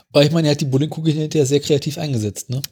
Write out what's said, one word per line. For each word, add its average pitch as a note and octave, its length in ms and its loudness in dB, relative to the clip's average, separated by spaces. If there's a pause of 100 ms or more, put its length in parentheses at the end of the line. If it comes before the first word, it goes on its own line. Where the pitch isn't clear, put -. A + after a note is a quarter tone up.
(120)
Aber D3 120 6
ich D3 80 2
meine, E3 160 2
er D3 60 4
hat C#3+ 80 -4
die D#3+ 40 -2
Bowlingkugel D3 480 0
hinterher D#3 320 0
sehr C#3 140 2
kreativ D3 400 -2
eingesetzt, A#2+ 500 -4
ne? C3 220 -6